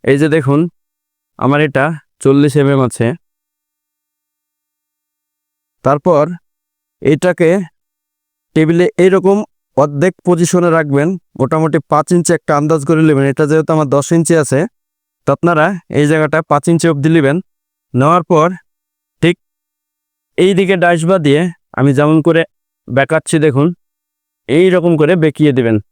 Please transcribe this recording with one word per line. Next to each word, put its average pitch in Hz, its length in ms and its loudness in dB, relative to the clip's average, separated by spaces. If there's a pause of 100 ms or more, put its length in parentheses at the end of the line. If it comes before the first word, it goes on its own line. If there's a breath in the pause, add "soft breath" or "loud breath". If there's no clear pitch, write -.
এই 139 160 0
যে 156 100 2
দেখুন, 143 300 0 (800)
আমার 143 220 0
এটা 139 240 -2 (340)
চল্লিশ 143 360 2
এমএম 139 260 2
আছে। 120 240 -2 (2750)
তারপর 147 380 2 (760)
এটাকে 160 480 0 (1040)
টেবিলে 165 300 2 (120)
এইরকম 190 400 2 (400)
অর্ধেক 143 360 -2 (100)
পজিশনে 175 460 0
রাখবেন, 151 380 0 (280)
মোটামুটি 160 420 -2 (120)
পাঁচ 151 220 0
ইঞ্চি 175 220 0
একটা - 220 -4
আন্দাজ 151 300 0
করে 160 180 0
নেবেন। 139 220 2
এটা 139 220 -2
যেহেতু 156 260 0
আমার 156 160 0
দশ 139 220 0
ইঞ্চি 165 240 2
আছে, 139 240 0 (680)
তো - 60 -2
আপনারা 160 320 0 (240)
এই 147 180 0
জায়গাটা 156 300 0 (100)
পাঁচ 147 200 -2
ইঞ্চি 170 200 0
অবধি 147 220 0
নেবেন। 156 280 2 (560)
নেওয়ার 156 300 0
পর 165 240 0 (720)
ঠিক 175 140 0 (1000)
এই 185 160 2
দিকে 190 240 0
ডাইস 175 280 0
বা 190 120 2
দিয়ে 147 240 0 (320)
আমি 139 200 0
যেমন 147 280 2
করে 165 200 0 (460)
বেঁকাচ্ছি, 135 520 -2
দেখুন, 147 280 0 (840)
এই 165 200 2
রকম 175 280 2
করে 156 180 2
বেঁকিয়ে 151 380 0
দিবেন। 117 220 0 (160)